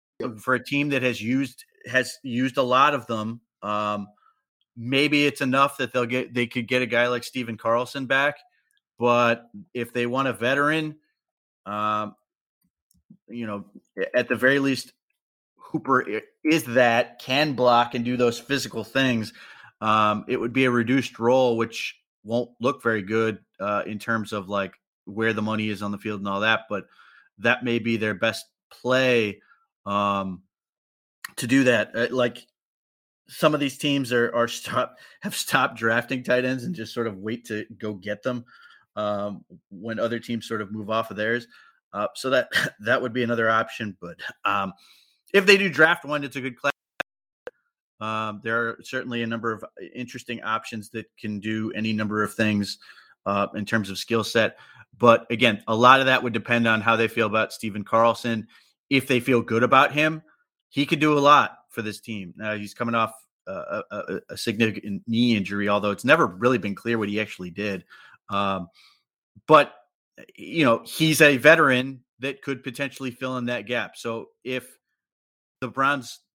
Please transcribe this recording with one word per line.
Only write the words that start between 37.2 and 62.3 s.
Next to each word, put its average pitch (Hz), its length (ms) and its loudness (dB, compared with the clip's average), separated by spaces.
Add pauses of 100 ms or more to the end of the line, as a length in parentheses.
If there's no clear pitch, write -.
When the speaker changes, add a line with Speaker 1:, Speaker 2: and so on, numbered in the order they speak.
Speaker 2:
to 107 200 -8 (120)
go 107 160 -8
get 104 300 -10
them, 123 220 -6 (500)
um, 104 480 -6 (260)
when 110 300 -10
other 117 200 -2
teams 117 280 -8
sort 110 140 -6
of 98 100 -10
move 104 180 -10
off 110 220 -2
of 95 60 -10
theirs. 117 300 -4 (440)
Uh, 104 240 -4
so - 140 -6
that, 127 180 0 (180)
<laughs> - 140 -12
that 113 220 0
would 123 100 -4
be 123 120 -2
another 113 260 0
option. 113 500 -2
But, 85 160 -14 (300)
um, 101 260 -2 (640)
if 196 120 4
they 196 120 8
do 196 100 0
draft 160 380 2
one, 147 180 -6
it's 135 140 -10
a 135 40 -8
good 123 140 -8
class. 143 160 -4 (1300)
Um, 110 440 -6
there 117 240 -2
are 117 160 -8
certainly 120 400 -6
a 113 40 -4
number 113 240 -4
of 98 120 -8 (320)
interesting 120 480 -12
options 110 460 -6
that 113 160 -10 (120)
can 107 220 -8
do 110 320 -4
any 110 220 -4
number 107 280 -2
of 104 120 -2
things, 104 440 0 (480)
uh, 101 300 0
in 101 100 -6
terms 104 240 -2
of 95 80 -8
skill 113 260 -2
set. - 340 0 (400)
But 117 340 8
again, 113 360 2
a 113 80 0
lot 123 260 8
of 135 40 2
that 131 160 4
would 120 120 -4
depend 117 340 2
on 110 140 2
how 113 160 4
they 113 100 2
feel 113 200 0
about 107 260 0
Steven 104 300 -8
Carlson. 113 640 2 (420)
If 135 180 0
they 127 120 2
feel 123 220 2
good 113 220 0
about 131 300 6
him, 156 280 0 (480)
he 143 160 0
could 156 140 -2
do 151 180 4
a - 20 4
lot 139 380 6 (120)
for - 120 -10
this 104 180 -8
team. 101 380 -12